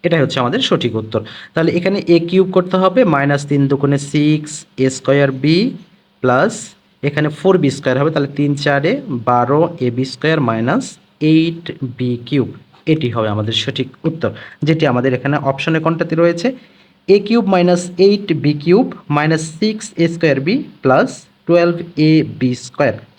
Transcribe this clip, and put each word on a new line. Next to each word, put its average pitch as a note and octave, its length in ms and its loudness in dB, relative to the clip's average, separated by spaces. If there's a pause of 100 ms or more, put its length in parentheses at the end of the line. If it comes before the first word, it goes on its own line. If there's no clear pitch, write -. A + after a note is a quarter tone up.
এটাই E3 160 2
হচ্ছে - 200 -2
আমাদের C3+ 260 -2
সঠিক B2 240 0 (100)
উত্তর। G#2+ 180 -4 (340)
তাহলে E3 240 0
এখানে F#3+ 200 0 (160)
এ E3+ 40 6 (100)
কিউব F#3 180 4 (100)
করতে F#3 260 0
হবে, F#3+ 180 2 (140)
মাইনাস C#3+ 360 2
তিন C#3+ 200 2
দুগুণে C#3 280 2 (120)
সিক্স D3+ 420 0 (320)
এ - 20 2 (100)
স্কয়ার C#3 320 2 (140)
বি D#3 140 2 (680)
প্লাস C3+ 300 2 (560)
এখানে D3+ 200 -2 (100)
ফোর F#3 240 2
বি C#3 140 2
স্কয়ার B2+ 240 0
হবে, D3+ 140 2
তাহলে C#3+ 240 -2
তিন D3 120 0 (140)
চারে D3 280 2 (360)
বারো B2+ 320 2 (260)
এ - 100 0
বি C3 80 -2 (100)
স্কয়ার D#3+ 240 -2 (100)
মাইনাস A#2+ 360 -2 (480)
এইট E3 320 0 (340)
বি B2 120 -2 (180)
কিউব। C3+ 200 0 (440)
এটি D3 220 0
হবে A2 200 -2
আমাদের G#2+ 280 -2
সঠিক - 260 -6 (200)
উত্তর, D#3 220 -4 (380)
যেটি D#3+ 240 2
আমাদের B2 260 0
এখানে C#3+ 180 -2 (140)
অপশনে D#3+ 340 -2
কোনটাতে E3 380 -2
রয়েছে? E3+ 260 0 (600)
এ G3 80 6 (100)
কিউব A3 180 2 (100)
মাইনাস F3+ 280 2 (240)
এইট G3+ 200 2 (180)
বি D3 80 2 (100)
কিউব F3 240 4 (300)
মাইনাস D#3 280 0 (140)
সিক্স G#3+ 260 -4 (200)
এ - 100 2
স্কয়ার D#3+ 320 2
বি G3 80 0 (300)
প্লাস D3 240 4 (380)
টুয়েলভ E3+ 300 4 (320)
এ - 20 6 (300)
বি B2+ 100 0 (160)
স্কয়ার B2+ 280 -2 (240)